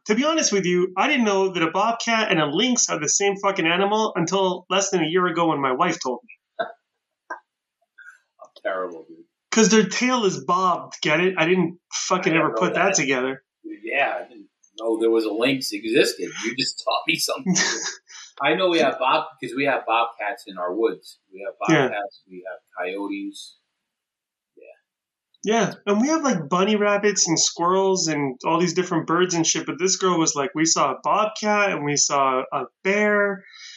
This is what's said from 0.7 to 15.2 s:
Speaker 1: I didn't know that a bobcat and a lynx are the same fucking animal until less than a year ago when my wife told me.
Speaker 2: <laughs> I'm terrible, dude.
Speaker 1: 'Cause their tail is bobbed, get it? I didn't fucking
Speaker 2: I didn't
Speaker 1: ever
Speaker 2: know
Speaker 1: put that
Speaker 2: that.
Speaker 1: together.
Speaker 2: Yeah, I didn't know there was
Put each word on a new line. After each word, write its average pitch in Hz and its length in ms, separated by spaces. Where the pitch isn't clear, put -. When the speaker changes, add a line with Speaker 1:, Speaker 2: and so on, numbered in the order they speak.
Speaker 1:
I 240 120
didn't 269 180
know 190 280
that 175 100
a 160 80
bobcat 220 600
and 170 80
a 151 60
lynx 220 440
are 170 100
the 151 100
same 202 280
fucking 196 280
animal 202 500
until 185 540
less 190 220
than 175 120
a 156 40
year 180 180
ago 165 240
when 147 120
my 131 100
wife 165 320
told - 200
me. - 420
Speaker 2:
<laughs> - 640
I'm - 1200
terrible, 92 440
dude. - 180
Speaker 1:
'Cause 214 180
their 220 180
tail 247 380
is 151 200
bobbed, 180 560
get 156 200
it? 185 160
I 160 100
didn't 185 320
fucking 180 400
Speaker 2:
I 160 40
didn't 165 60
Speaker 1:
ever 156 120
Speaker 2:
know 175 60
Speaker 1:
put 185 160
that 180 140
Speaker 2:
that. 190 60
Speaker 1:
together. 135 480
Speaker 2:
Yeah, - 600
I - 60
didn't 104 180
know 113 200
there 113 100
was 113 160